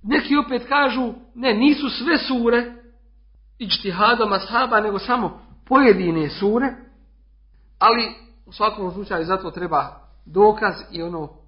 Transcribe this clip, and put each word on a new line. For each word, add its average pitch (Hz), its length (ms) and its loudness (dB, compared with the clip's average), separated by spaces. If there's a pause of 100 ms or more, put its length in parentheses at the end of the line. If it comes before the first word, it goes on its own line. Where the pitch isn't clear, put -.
Neki 277 340 0
opet 269 320 -2
kažu, 262 440 0 (220)
ne, 240 200 0
nisu 277 360 2
sve 302 280 -2
sure 240 560 2 (840)
iđtihadom 208 720 0
ashaba, 226 480 0
nego 208 180 -4
samo 226 420 -4 (260)
pojedine 185 640 4
sure, 240 440 -2 (1040)
ali 226 360 2 (320)
u 190 60 -20
svakom 208 400 -4
slučaju 185 320 -6
zato 185 260 -4
treba 165 580 -6 (180)
dokaz 202 480 2 (180)
i 165 100 -10
ono 170 240 -8 (220)